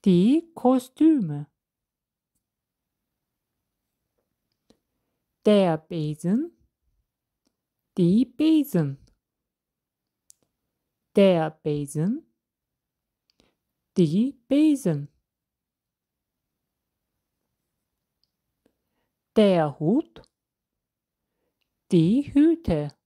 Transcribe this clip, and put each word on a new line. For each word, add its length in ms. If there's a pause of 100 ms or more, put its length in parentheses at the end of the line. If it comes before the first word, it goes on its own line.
Die 480
Kostüme. 920 (4000)
Der 340
Besen. 720 (1500)
Die 300
Besen. 720 (2250)
Der 360
Besen. 760 (1700)
Die 340 (140)
Besen. 600 (4000)
Der 440
Hut. 420 (1700)
Die 440
Hüte. 600 (120)